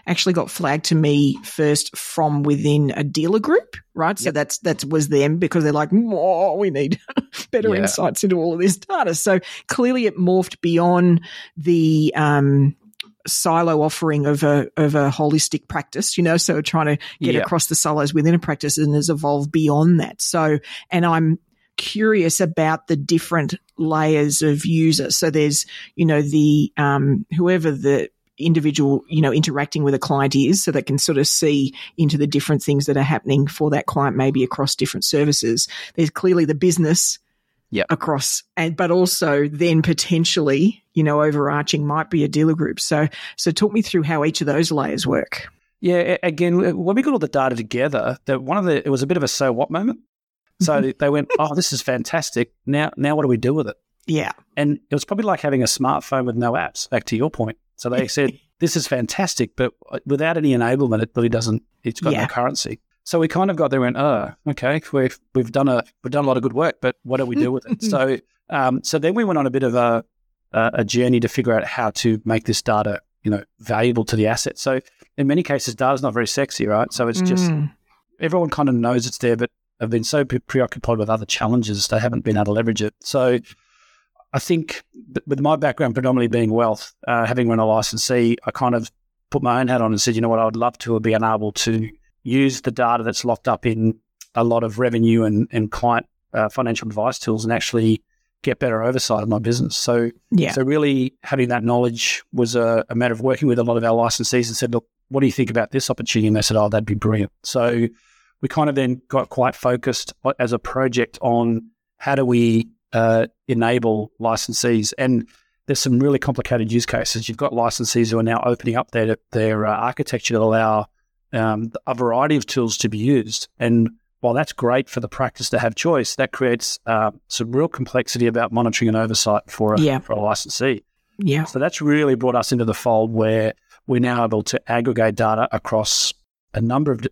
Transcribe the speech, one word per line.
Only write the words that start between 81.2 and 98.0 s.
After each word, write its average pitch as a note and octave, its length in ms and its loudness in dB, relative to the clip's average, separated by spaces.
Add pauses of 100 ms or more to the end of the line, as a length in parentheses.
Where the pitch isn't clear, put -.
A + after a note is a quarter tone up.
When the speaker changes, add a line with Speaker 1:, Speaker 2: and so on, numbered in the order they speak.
Speaker 2:
challenges, A2 640 -2
they A2 100 0
haven't A#2 240 -2
been G#2 140 0
able G#2 80 2
to G#2 80 0
leverage A2+ 280 0
it. G#2+ 200 -2
So B2+ 380 2 (920)
I C3+ 60 0
think - 440 -4 (100)
th-, - 340 -10
with C#3 140 -2
my D3 160 2
background C3+ 380 0
predominantly B2+ 340 2
being A2+ 220 2
wealth, A2 420 0 (140)
uh, A#2 180 0
having B2 240 0
run A2+ 100 2
a A2 60 4
licensee, A#2 800 2
I - 60 -6
kind B2 240 0
of A2+ 140 -4 (400)
put C3+ 140 -2
my B2 160 0
own C3 80 0
hat B2 140 2
on A2 100 2
and G2+ 100 0
said, A#2 140 0
"You A2+ 60 0
know A#2 80 2
what, A2+ 100 2
I A2+ 60 2
would A2 100 0
love A#2 240 -2
to A2+ 200 -2
be A2+ 140 0
able A2 400 0
to A2 360 -2 (340)
use C3 380 0
the B2+ 100 -4
data A#2 320 0
that's A2+ 220 -4
locked A#2+ 220 -2
up A2+ 180 -2
in A2 320 0 (380)
a A#2 80 0
lot A#2 200 2
of A2 160 -6
revenue A#2 440 2
and, G#2+ 280 0
and G#2+ 200 -4
client, A#2+ 340 0 (280)
uh, A2 140 0
financial A2+ 400 -4
advice G#2+ 320 -4
tools A2 240 -2
and A2+ 80 -2
actually A2+ 500 0 (420)